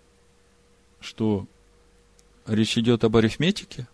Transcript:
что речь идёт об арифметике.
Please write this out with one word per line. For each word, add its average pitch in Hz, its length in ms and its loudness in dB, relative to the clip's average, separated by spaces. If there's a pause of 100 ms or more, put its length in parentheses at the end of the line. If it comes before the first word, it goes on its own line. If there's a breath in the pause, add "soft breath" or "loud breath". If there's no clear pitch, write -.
(1000)
что 107 460 -4 (1000)
речь 107 300 0
идёт 120 260 2
об 113 140 2
арифметике. 123 760 -2